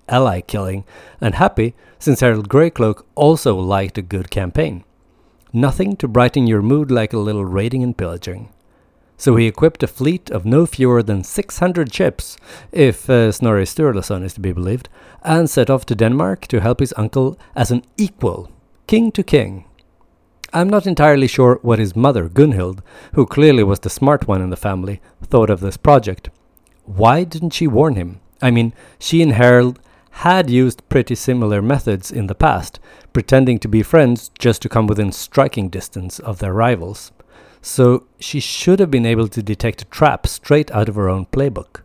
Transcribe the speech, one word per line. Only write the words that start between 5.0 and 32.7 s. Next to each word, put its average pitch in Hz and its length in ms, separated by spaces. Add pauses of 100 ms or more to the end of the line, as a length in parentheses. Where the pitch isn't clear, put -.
Nothing 143 420
to 139 120
brighten 123 380
your 107 160
mood 135 280
like 113 220
a 117 60
little 104 260
raiding 107 380
and 123 140
pillaging. 90 520 (680)
So 120 180
he 117 100
equipped 156 360
a 131 40
fleet 160 440
of 87 160
no 139 180
fewer 123 380
than 98 220
six - 340
hundred 175 340
ships, - 460 (340)
if, 135 380
uh, 117 200
Snorri 104 340
Sturluson 101 600
is 90 100
to 107 60
be 92 120
believed, 92 360 (340)
and 160 280
set 127 180
off 135 180
to 120 80
Denmark 131 540
to 110 140
help 120 180
his 139 160
uncle 131 420 (160)
as - 160
an 120 140 (140)
equal, - 520 (360)
king 226 260
to 202 100
king. 95 440 (880)
I'm 175 160
not 202 160
entirely 147 420
sure 123 320
what 117 180
his 98 160
mother, 113 340
Gunhild, 95 540 (300)
who 131 140
clearly 143 360
was 98 180
the 98 100
smart 139 360
one 95 160
in 92 80
the 90 60
family, 95 440 (220)
thought 113 280
of 92 100
this 95 160
project. 120 540 (540)
Why 113 400
didn't 165 300
she 170 120
warn 139 280
him? 90 260 (200)
I 127 100
mean, 117 220 (260)
she 165 240
and 151 100
Harald 123 480 (360)
had 175 340
used 123 400
pretty 123 240
similar 110 480
methods 110 480
in 107 160
the 95 80
past, - 440 (360)